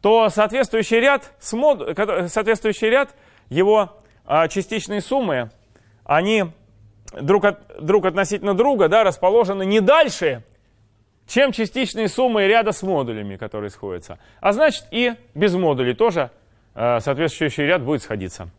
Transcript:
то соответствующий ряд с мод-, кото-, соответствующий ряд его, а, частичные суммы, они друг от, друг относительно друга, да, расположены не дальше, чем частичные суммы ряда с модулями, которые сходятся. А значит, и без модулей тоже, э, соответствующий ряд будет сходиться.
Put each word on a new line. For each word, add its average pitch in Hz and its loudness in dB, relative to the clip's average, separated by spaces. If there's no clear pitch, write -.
то 220 4
соответствующий 226 0
ряд 269 0
с - -10
мод-, 233 0
кото-, 185 -2
соответствующий 214 -2
ряд 262 0
его, 196 2
а, 160 2
частичные 196 -6
суммы, 160 -2
они 196 0
друг 190 0
от, - -4
друг 190 2
относительно 196 -2
друга, 214 2
да, 220 4
расположены 190 2
не 208 2
дальше, 190 2
чем 262 2
частичные 220 -4
суммы 220 0
ряда 214 2
с - -6
модулями, 117 -4
которые 107 -10
сходятся. 90 -12
А 202 0
значит, 277 0
и 240 -2
без 175 2
модулей 139 0
тоже, 170 0
э, 120 0
соответствующий 147 -2
ряд 165 0
будет 139 -2
сходиться. 92 -10